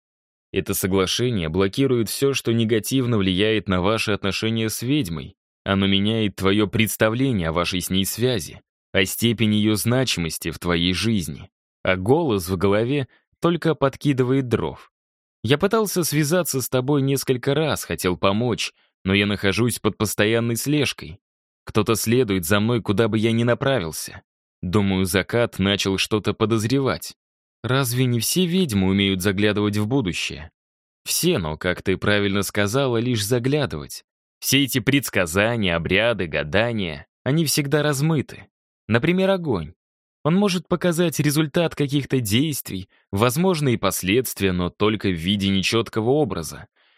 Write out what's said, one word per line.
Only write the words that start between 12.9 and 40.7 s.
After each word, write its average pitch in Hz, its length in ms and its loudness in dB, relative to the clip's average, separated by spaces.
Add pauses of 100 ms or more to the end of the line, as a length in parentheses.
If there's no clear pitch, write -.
только 165 340 0
подкидывает 131 720 0
дров. 85 420 -4 (540)
Я 127 140 4
пытался 196 480 0
связаться 151 560 0
с - 80 -6
тобой 131 320 0
несколько 135 520 0
раз, 143 300 0
хотел 90 320 -2
помочь, 101 560 0 (320)
но 95 100 2
я 101 120 4
нахожусь 101 540 0
под 104 180 -2
постоянной 113 580 0
слежкой. 117 640 -2 (440)
Кто-то 110 320 0
следует 104 500 2
за 101 140 2
мной, 110 220 2
куда 104 260 2
бы 110 100 0
я 113 140 2
ни 117 120 2
направился. 117 800 -2 (400)
Думаю, 95 440 2
Закат 98 540 0
начал 98 380 0
что-то 104 360 -2
подозревать. 113 840 -2 (480)
Разве 127 420 0
не 120 140 2
все 175 260 0
ведьмы 135 440 2
умеют 98 320 2
заглядывать 104 560 0
в 104 100 0
будущее? 87 640 -4 (540)
Все, 170 320 0
но, 78 200 -4
как 90 240 -2
ты 92 160 0
правильно 101 460 0
сказала, 117 540 0
лишь 117 280 -2
заглядывать. 123 800 -2 (360)
Все 139 240 4
эти 127 160 -2
предсказания, 101 960 0
обряды, 95 520 0
гадания, 78 800 -2 (160)
они 156 220 0
всегда 147 360 0
размыты. 147 680 -2 (400)
Например, 175 420 2
огонь. 127 440 -2 (500)
Он 156 120 2
может 190 320 2
показать 170 520 0